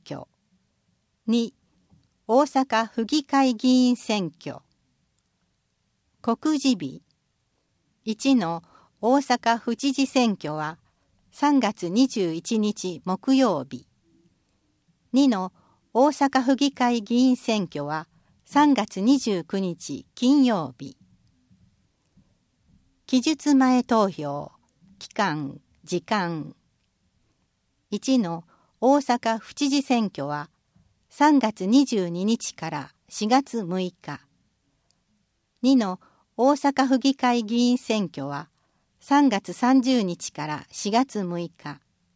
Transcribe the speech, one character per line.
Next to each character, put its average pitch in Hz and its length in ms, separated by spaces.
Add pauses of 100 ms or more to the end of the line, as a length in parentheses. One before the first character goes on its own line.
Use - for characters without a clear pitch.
挙。 - 240 (1000)
二、 233 260 (760)
大 254 160
阪 262 440
府 226 180
議 302 200
会 269 300
議 254 340
員 247 80
選 196 420
挙。 143 220 (1600)
告 302 360
示 262 200
日。 151 240 (1040)
一 262 300
の 170 280 (380)
大 247 160
阪 240 400
府 233 180
知 277 160
事 262 160
選 233 280
挙 151 200
は、 156 240 (560)
三 285 240
月 208 300
二 247 180
十 175 280
一 214 240
日 185 460
木 190 300
曜 190 320
日。 - 200 (1300)
二 277 140
の 185 240 (400)
大 262 180
阪 269 340
府 262 120
議 277 160
会 240 300
議 233 140
員 254 220
選 214 260
挙 143 240
は、 156 200 (380)
三 285 300
月 208 260
二 262 160
十 196 260
九 196 160
日 170 540
金 269 300
曜 170 340
日。 143 180 (2000)
期 254 140
日 294 340
前 254 280
投 214 280
票。 147 400 (480)
期 - 100
間、 151 500 (240)
時 175 200
間。 170 520 (1300)
一 254 300
の 170 240 (360)
大 269 180
阪 240 420
府 - 160
知 285 140
事 277 120
選 240 240
挙 147 220
は、 147 240 (580)
三 294 300
月 214 260
二 254 200
十 185 240
二 175 160
日 226 280
か 160 160
ら 147 240 (160)
四 - 160
月 240 380
六 180 160
日。 180 420 (1400)
二 269 140
の 190 220 (380)
大 254 140
阪 277 340
府 254 140
議 269 160
会 240 280
議 226 140
員 247 220
選 214 260
挙 143 220
は、 143 220 (560)
三 285 220
月 196 240
三 254 300
十 247 200
日 175 300
か 151 160
ら 147 240
四 - 180
月 226 340
六 175 140
日。 165 440 (340)